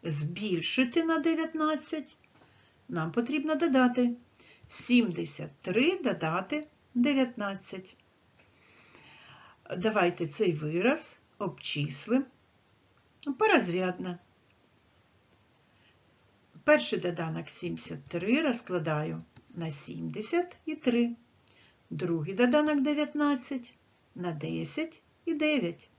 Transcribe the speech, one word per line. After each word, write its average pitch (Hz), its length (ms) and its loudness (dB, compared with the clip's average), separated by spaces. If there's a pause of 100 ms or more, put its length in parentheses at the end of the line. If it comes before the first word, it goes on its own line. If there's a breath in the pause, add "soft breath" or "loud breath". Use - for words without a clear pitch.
Збільшити 180 1000 0
на 330 140 2
дев'ятнадцять 311 960 -2 (720 soft breath)
нам 165 240 -4
потрібно 294 420 0
додати 254 600 4 (540 loud breath)
сімдесят 185 840 0 (100)
три 269 380 2
додати 196 680 -2 (280)
дев'ятнадцять. 240 1000 -2 (1800 loud breath)
Давайте 180 520 2
цей 190 240 0
вираз 175 680 0 (200)
обчислимо 208 880 -2 (1120)
порозрядно. 185 800 2 (2500 soft breath)
Перший 302 340 4
доданок 165 520 -4
сімдесят 165 540 -8
три 214 380 0
розкладаю 165 800 -2 (320)
на 165 160 -6
сімдесят 220 840 -4 (100)
і 311 80 -4
три. 240 420 0 (720 soft breath)
Другий 170 440 -2
доданок 294 460 4
дев'ятнадцять 285 920 0 (400)
на 180 180 -4
десять 165 680 -6 (220)
і 330 100 0
дев'ять. 294 540 0 (100)